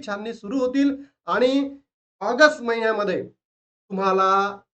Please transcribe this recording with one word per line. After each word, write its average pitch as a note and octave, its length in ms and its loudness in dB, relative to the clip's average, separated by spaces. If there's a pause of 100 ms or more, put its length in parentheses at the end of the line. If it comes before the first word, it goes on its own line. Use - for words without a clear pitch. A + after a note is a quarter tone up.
छाननी G#3+ 280 -8
सुरू A3+ 240 -6
होतील C4+ 380 2 (300)
आणि C4 520 0 (420)
ऑगस्ट B3+ 420 4
महिन्यामध्ये A3 680 -2 (640)
तुम्हाला F#3+ 680 0 (160)